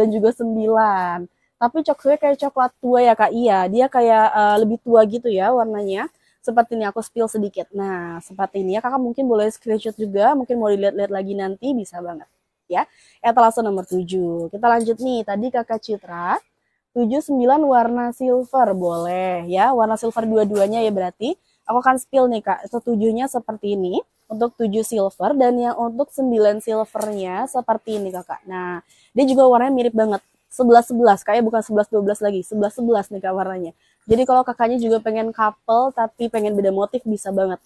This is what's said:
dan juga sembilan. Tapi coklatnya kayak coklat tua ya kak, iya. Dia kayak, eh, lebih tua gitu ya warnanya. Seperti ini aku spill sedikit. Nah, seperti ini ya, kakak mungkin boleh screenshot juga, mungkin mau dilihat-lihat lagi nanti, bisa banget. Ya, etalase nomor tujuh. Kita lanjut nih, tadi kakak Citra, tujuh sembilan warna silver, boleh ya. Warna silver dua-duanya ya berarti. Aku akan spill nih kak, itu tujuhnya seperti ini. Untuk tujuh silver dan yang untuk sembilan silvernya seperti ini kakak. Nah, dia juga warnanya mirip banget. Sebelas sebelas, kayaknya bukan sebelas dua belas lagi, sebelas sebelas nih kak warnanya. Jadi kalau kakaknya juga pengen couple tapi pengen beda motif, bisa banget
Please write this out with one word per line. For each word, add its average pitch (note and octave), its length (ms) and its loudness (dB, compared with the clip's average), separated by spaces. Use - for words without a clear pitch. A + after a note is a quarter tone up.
dan G#3+ 80 4
juga A3 240 2
sembilan. G#3+ 960 0
Tapi A#3+ 240 0
coklatnya C#4+ 340 0
kayak C#4+ 180 2
coklat B3+ 240 -2
tua B3 240 2
ya A3+ 80 6
kak, G#3+ 160 2
iya. G3+ 400 2
Dia B3 160 2
kayak, A3+ 480 4
eh, G#3 220 4
lebih A3+ 160 -2
tua A3+ 240 6
gitu A#3 240 -4
ya G3+ 240 2
warnanya. G#3+ 560 -4
Seperti A#3 320 0
ini G#3+ 140 -4
aku A3 160 -8
spill A3+ 260 -4
sedikit. G3+ 400 -6
Nah, F3+ 480 -8
seperti F#3+ 480 -6
ini F#3 100 -2
ya, A3+ 40 -2
kakak B3+ 180 -4
mungkin B3+ 300 -2
boleh G#3+ 240 2
screenshot G#3+ 420 -6
juga, G#3 400 2
mungkin B3 220 -2
mau G#3+ 160 0
dilihat-lihat G3 400 -2
lagi G3 240 -6
nanti, G3+ 400 -6
bisa F3+ 240 -8
banget. F3 260 -14
Ya, F#3 240 -2
etalase A#3 400 4
nomor G3 240 -2
tujuh. F3 640 -4
Kita G#3 160 -10
lanjut A#3 360 2
nih, B3+ 260 -4
tadi G#3 260 -6
kakak A3+ 320 -6
Citra, F#3 560 -6
tujuh A#3+ 240 0
sembilan C4+ 400 2
warna A#3+ 440 2
silver, B3+ 560 0
boleh F3 800 -4
ya. G#3+ 240 2
Warna A3 240 0
silver A3+ 240 -4
dua-duanya G#3+ 560 0
ya A3 120 0
berarti. G3 440 -6
Aku B3 160 0
akan C4 160 2
spill B3+ 320 2
nih G#3+ 80 -2
kak, G3 280 -6
itu A#3+ 120 -6
tujuhnya A3+ 480 0
seperti G#3+ 480 -6
ini. F#3+ 240 -2
Untuk A#3+ 240 -4
tujuh A3 320 -2
silver G3+ 480 -2
dan B3 240 2
yang A#3+ 160 -2
untuk A#3 400 -4
sembilan A3 480 2
silvernya G#3+ 880 -6
seperti A3 480 -4
ini F#3+ 160 -6
kakak. - 320 -10
Nah, F3+ 320 -8
dia C4+ 160 2
juga C4 240 6
warnanya B3 240 4
mirip A#3+ 160 0
banget. A3 320 -2
Sebelas A#3 400 6
sebelas, A#3 400 2
kayaknya A3 240 2
bukan A3 160 -2
sebelas G#3+ 240 0
dua G#3 120 0
belas G#3 200 -2
lagi, G3+ 240 -2
sebelas G#3+ 320 -4
sebelas A#3 320 0
nih G3+ 80 -10
kak F#3+ 160 -4
warnanya. F#3 400 -6
Jadi A3+ 200 2
kalau B3+ 200 4
kakaknya A#3+ 320 0
juga A3+ 240 0
pengen A3 320 -4
couple A3+ 600 0
tapi A3+ 360 -4
pengen G#3 240 -2
beda G3 160 2
motif, G3+ 320 -2
bisa G#3 320 -6
banget F#3+ 320 -2